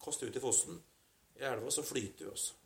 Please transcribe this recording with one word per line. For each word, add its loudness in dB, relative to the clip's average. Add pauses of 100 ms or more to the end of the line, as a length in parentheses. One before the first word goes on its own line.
kaste -2
ut -4
i -4
fossen, 4 (640)
i -2
elva, -2
så 2
flyter -4
du, -8
altså, -2 (120)